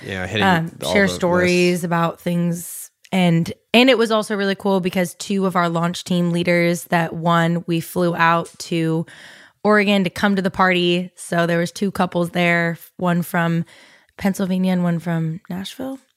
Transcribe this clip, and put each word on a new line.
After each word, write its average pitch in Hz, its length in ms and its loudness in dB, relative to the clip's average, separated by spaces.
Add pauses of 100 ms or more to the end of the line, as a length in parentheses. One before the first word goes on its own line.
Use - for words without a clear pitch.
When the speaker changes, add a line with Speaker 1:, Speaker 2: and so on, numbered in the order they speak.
Speaker 1:
yeah, 101 220 -6
hitting 104 200 -2
Speaker 2:
um, 165 380 0
Speaker 1:
all - 80 -2
Speaker 2:
share 196 140 2
Speaker 1:
the 180 60 -2
Speaker 2:
stories 180 600 2
Speaker 1:
lists. 175 120 -4
Speaker 2:
about 170 360 -2
things. 175 720 -4 (220)
And, 170 400 2 (220)
and 254 160 6
it 220 80 6
was 220 120 2
also 220 260 -2
really 196 180 0
cool 196 260 0
because 180 340 -2
two 196 300 -2
of 180 100 0
our 175 140 2
launch 170 360 -2
team 175 260 0
leaders 170 540 2
that 170 280 0
one, 170 540 0
we 165 140 0
flew 170 360 -2
out 165 340 2 (100)
to 165 440 -2 (600)
Oregon 208 400 4
to 180 60 -2
come 202 260 0
to 190 60 0
the 185 80 0
party. 180 640 2
So 170 320 -2
there 170 120 0
was 170 120 -2
two 196 220 -4
couples 175 380 -2
there, 170 480 0 (180)
one 175 260 0
from 170 420 -2 (520)
Pennsylvania 185 560 0
and 180 100 0
one 170 160 0
from 160 420 -4 (100)
Nashville. 262 480 -10 (180)